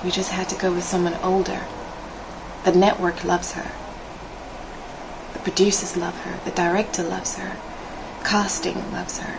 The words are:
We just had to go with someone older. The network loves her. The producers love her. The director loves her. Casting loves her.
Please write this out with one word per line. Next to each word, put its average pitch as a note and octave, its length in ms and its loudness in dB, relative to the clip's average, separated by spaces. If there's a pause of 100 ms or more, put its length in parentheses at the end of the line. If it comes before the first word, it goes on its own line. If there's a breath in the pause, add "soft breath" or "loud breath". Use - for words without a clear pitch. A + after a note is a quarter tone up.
We F3+ 80 2
just F#3+ 200 0
had F#3 180 -2
to - 60 -4
go F#3 160 2
with F3 140 0
someone F3 380 2
older. F#3 420 2 (960)
The F#3 80 8
network F3+ 520 6
loves F3 300 2
her. - 180 -6 (1600)
The - 60 -6
producers G3 580 4
love F3 220 -2
her. F3+ 260 -6
The - 60 -2
director F3+ 520 2
loves F#3 320 -2
her. F#3 220 -6 (640)
Casting - 680 0
loves - 260 -4
her. - 220 -6